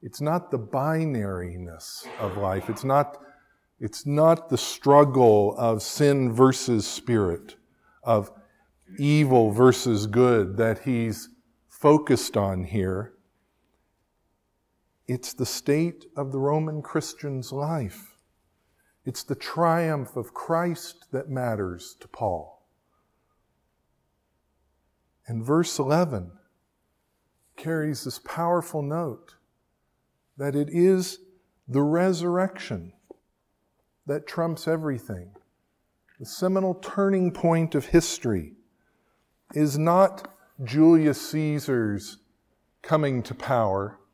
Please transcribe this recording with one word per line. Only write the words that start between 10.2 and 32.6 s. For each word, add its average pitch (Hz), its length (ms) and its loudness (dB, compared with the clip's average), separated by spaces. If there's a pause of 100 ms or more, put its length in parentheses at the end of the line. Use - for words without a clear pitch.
that 113 220 0
he's 117 500 -4 (400)
focused 151 680 2
on 98 280 -2
here. 95 500 -4 (1900)
It's 127 260 -6
the 120 140 -4
state 160 580 -2 (100)
of 135 180 -8
the 139 60 -6
Roman 151 440 -2
Christian's 143 680 -8
life. 143 680 -8 (840)
It's - 180 -10
the 143 120 -6
triumph 165 840 -2
of 120 180 -10
Christ - 800 -6
that 135 180 -6
matters 110 680 -6
to - 80 -20
Paul. 87 580 -8 (2500)
And 113 180 -6
verse 160 340 0
eleven 135 540 0 (1200)
carries 156 480 -4
this 131 140 -10
powerful 170 640 -2
note 147 540 -8 (1000)
that 139 200 -6
it 147 140 -2
is 180 500 2 (460)
the 131 140 0
resurrection 175 1120 -2 (1120)